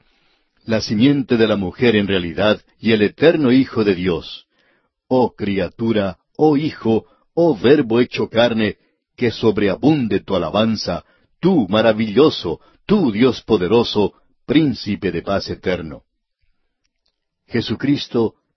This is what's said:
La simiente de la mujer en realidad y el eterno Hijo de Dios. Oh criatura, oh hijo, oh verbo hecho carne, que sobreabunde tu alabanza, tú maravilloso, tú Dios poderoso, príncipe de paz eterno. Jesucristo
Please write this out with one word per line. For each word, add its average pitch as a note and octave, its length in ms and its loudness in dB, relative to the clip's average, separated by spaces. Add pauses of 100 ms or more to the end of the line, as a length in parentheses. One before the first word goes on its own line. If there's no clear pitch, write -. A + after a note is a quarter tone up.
(640)
La A2 160 -2
simiente B2 560 0
de A2 100 4
la G#2+ 100 0
mujer G2+ 380 0
en G#2 120 2
realidad F#2 520 -2 (220)
y A2 120 0
el G#2+ 100 2
eterno C#3+ 500 2
Hijo B2+ 320 0
de G2+ 100 2
Dios. F2 520 -6 (600)
Oh B2+ 260 0
criatura, G2+ 840 -4 (220)
oh D3+ 180 2
hijo, A2+ 480 -2 (300)
oh E3 200 2
verbo A#2+ 460 2
hecho A#2 300 -4
carne, A2+ 480 0 (380)
que A#2+ 140 0
sobreabunde G#2+ 880 0
tu - 160 -4
alabanza, F#2+ 720 -2 (340)
tú E3 300 0
maravilloso, A2 880 0 (260)
tú A2+ 280 0
Dios A2+ 300 0
poderoso, G#2 720 0 (300)
príncipe G#2+ 680 -2
de E2 100 -6
paz G2 280 -4
eterno. E2+ 520 -6 (1400)
Jesucristo A#2 880 -2 (220)